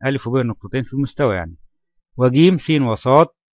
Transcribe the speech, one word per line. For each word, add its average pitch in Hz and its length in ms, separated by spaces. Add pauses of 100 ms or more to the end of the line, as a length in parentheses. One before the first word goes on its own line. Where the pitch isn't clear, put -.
ألف 135 220
وب 120 100
نقطتين 123 460
في - 100
المستوى 135 420
يعني، 85 220 (600)
وجيم 143 420
س - 120
وصاد 139 560 (280)